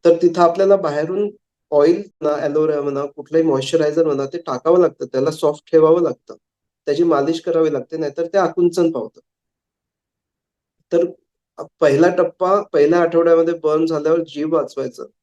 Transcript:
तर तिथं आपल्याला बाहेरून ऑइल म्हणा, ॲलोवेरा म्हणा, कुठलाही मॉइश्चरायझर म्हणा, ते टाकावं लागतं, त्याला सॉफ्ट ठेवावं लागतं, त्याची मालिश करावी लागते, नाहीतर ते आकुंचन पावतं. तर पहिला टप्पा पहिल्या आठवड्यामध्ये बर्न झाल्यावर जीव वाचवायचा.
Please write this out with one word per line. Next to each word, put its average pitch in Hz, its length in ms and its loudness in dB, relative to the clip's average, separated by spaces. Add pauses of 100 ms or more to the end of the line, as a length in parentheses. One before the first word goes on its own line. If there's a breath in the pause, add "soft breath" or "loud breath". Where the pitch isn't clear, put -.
तर 170 180 6
तिथं 175 200 2
आपल्याला 190 340 4
बाहेरून 175 540 -4 (400)
ऑइल 156 320 4 (180)
म्हणा, 151 160 -2
ॲलोवेरा 147 440 -2
म्हणा, 143 240 -6
कुठलाही 151 400 -2
मॉइश्चरायझर 151 640 0
म्हणा, 139 200 -2
ते 135 120 -10
टाकावं 160 420 0
लागतं, 160 260 -2
त्याला 135 240 -2
सॉफ्ट 156 420 -4
ठेवावं 160 300 4
लागतं, - 320 -8 (520)
त्याची 147 180 0
मालिश 160 360 0
करावी 160 320 -2
लागते, 139 240 -8
नाहीतर 160 300 -6
ते 196 120 -2
आकुंचन 175 520 0
पावतं. 117 300 -10 (1700)
तर 170 120 2 (760)
पहिला 151 280 4
टप्पा 180 540 0
पहिल्या 165 380 2
आठवड्यामध्ये 165 540 2
बर्न 156 320 -2
झाल्यावर 160 340 -2
जीव 160 340 -6
वाचवायचा. 135 480 -6 (200)